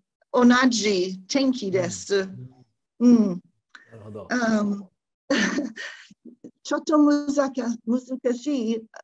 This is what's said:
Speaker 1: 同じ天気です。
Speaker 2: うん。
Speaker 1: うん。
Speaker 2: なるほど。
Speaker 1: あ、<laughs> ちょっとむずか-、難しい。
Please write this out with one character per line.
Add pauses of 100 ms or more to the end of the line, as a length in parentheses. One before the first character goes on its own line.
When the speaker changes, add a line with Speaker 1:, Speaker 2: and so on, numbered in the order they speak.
(320)
Speaker 1:
同 (240)
じ
天
気
で
す。 (720)
Speaker 2:
う
ん。
Speaker 1:
う
ん。 (500)
Speaker 2:
な
る
ほ
ど。
Speaker 1:
あ、 (680)
<laughs> (880)
ち
ょ
っ
と
む
ず
か-、 (340)
難
し
い。 (160)